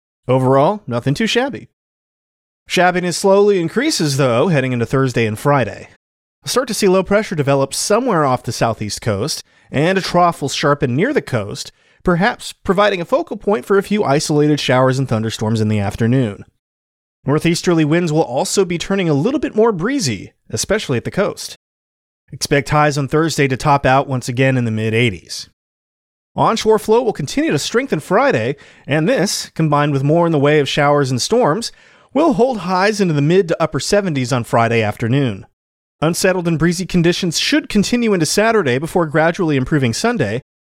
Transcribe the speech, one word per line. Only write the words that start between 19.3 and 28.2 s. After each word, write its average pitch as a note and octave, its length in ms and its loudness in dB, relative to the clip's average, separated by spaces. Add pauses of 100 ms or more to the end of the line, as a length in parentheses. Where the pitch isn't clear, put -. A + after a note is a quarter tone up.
bit - 160 -6
more A3 160 2
breezy, F3+ 640 -4 (160)
especially D3+ 480 -4
at A2+ 80 -6
the A#2+ 60 -8
coast. - 460 -6 (760)
Expect C#3+ 380 -2
highs D3+ 260 2
on C#3+ 100 -2
Thursday D3+ 400 0
to C3 120 -2
top C#3+ 260 2
out C3 240 2
once C3 180 -6
again C3 300 0
in B2 80 0
the A#2 60 -2
mid-eighties. A2 800 -2 (840)
Onshore G#3+ 440 2
flow A3 240 2
will A3+ 100 0
continue C#4 380 -2
to D#3+ 80 0
strengthen A3 420 -2
Friday, F3 560 0 (300)